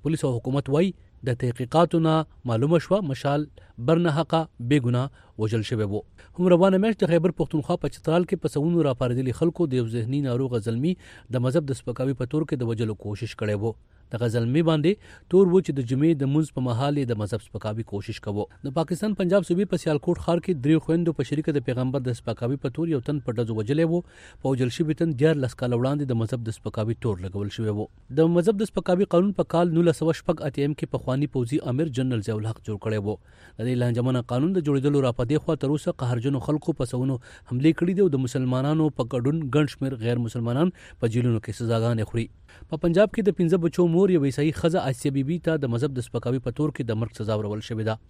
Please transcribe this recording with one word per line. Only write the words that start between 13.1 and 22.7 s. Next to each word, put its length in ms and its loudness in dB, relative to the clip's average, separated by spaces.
کړی 200 -2
و. 140 -4
دغه 220 -2
زلمي 340 2
باندې 240 2
تور 160 6
و 120 4
چې 180 -4
د 100 -4
جمعې 320 2
د 120 0
مونځ 240 0
په 100 -2
مهال 340 0
یې 80 -2
د 140 -2
مذهب 240 -4
سپکاوي 440 -6
کوشش 360 -8
کوو. 200 -4
د 120 -6
پاکستان 400 -2
پنجاب 300 2
صوبې 240 0
په 100 -2
سیالکوټ 440 0
ښار 180 2
کې 220 -2
دریو 200 4
خویندو 320 2
په 120 -4
شریکه 260 -2
د 100 -2
پیغمبر 400 -2
د 140 -2
سپکاوي 420 -4
په 160 -4